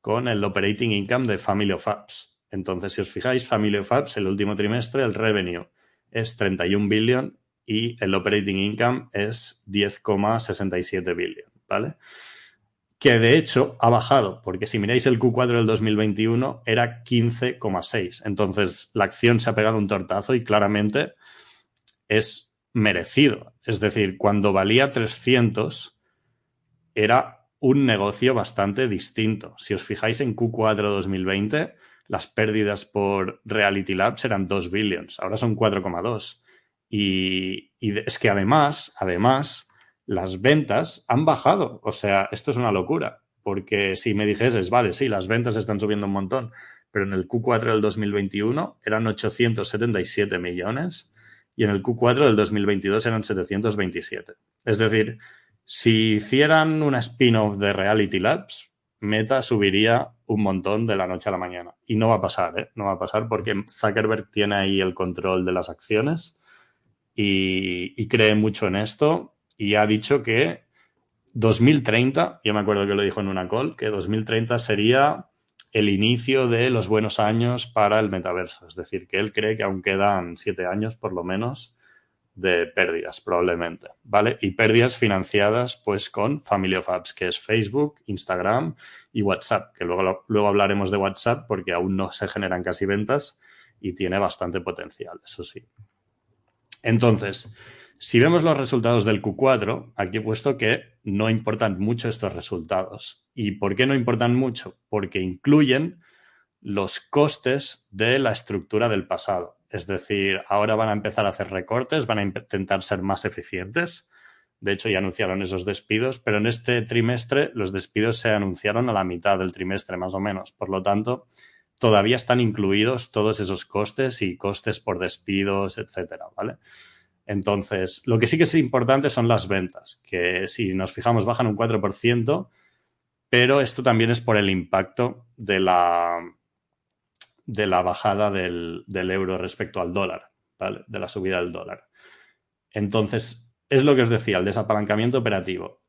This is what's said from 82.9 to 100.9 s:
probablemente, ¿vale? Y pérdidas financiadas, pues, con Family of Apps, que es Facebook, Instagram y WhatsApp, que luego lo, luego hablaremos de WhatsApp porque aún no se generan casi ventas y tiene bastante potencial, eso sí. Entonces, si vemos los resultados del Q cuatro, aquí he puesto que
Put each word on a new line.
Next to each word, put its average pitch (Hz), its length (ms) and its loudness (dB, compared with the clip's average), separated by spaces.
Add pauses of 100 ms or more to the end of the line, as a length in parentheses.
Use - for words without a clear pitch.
probablemente, 87 680 -2 (140)
¿vale? 104 380 2
Y 98 100 0
pérdidas 113 460 4
financiadas, 104 840 0
pues, 104 260 -2
con 139 320 -2
Family 95 340 0
of 92 140 -4
Apps, 90 240 -6
que - 140 -6
es 90 120 -6
Facebook, 113 680 -2
Instagram 101 680 -2 (360)
y 117 100 -2
WhatsApp, 98 540 -2
que 90 100 -6
luego 90 160 0
lo, 92 260 -2
luego 104 200 2
hablaremos 101 420 2
de 101 80 0
WhatsApp 98 500 -2
porque 95 260 -4
aún 92 220 -2
no 95 160 -4
se - 160 -6
generan 90 360 -4
casi 90 220 -4
ventas 107 540 -2 (400)
y 92 140 -6
tiene 92 240 -2
bastante 92 440 -2
potencial, 87 640 -12
eso - 200 -16
sí. - 200 -16 (1200)
Entonces, 110 720 2 (460)
si - 200 2
vemos 160 240 6
los 160 140 4
resultados 117 480 2
del 107 160 2
Q 104 140 -4
cuatro, 120 600 0
aquí 98 220 -4
he 110 40 -2
puesto 110 360 -2
que - 460 -2